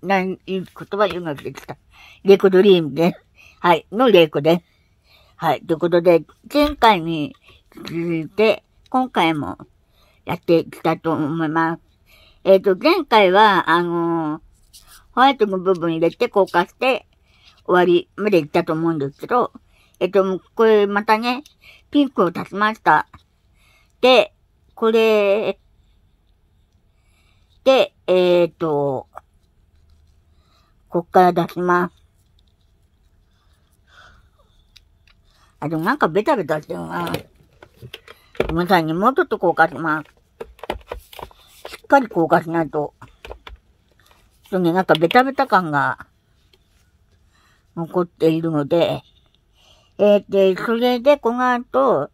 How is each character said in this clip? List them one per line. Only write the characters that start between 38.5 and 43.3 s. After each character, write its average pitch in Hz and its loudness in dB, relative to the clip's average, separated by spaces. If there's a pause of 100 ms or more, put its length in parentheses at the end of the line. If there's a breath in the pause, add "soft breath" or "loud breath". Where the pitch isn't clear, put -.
め 175 -2
ん 180 -6
な - -
さ 185 2
い 160 -4
ね、 160 -6
も 196 0
う 269 -4
ち 370 -2
ょ - 0
っ - -20
と 220 -6
硬 175 0
化 160 2
し 175 -8
ま 156 -4
す。 - -18
し - -20
っ - -20
か 277 2
り 240 -6
硬 165 -2
化 170 2
し 165 -12
な 165 -2
い 147 -8
と。 147 -6
ち - -20
ょ - -20